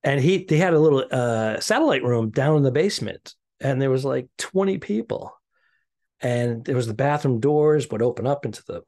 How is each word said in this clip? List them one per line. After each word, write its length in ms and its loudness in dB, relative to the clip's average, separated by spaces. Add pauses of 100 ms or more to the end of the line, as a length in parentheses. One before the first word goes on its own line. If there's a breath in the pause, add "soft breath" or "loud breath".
and 200 0
he, 240 2
they 120 2
had 160 4
a 60 4
little, 320 4
uh, 480 -2
satellite 440 0
room 280 0
down 240 2
in 80 4
the 80 2
basement, 640 -4 (240)
and 220 -2
there 100 0
was, 140 0
like, 320 -4
twenty 400 -2
people. 560 -6 (880)
And 440 -2
there 100 -2
was 120 0
the 60 -6
bathroom 480 0
doors 500 2
would 100 -2
open 240 -2
up 200 -2
into 200 -8
the 220 -12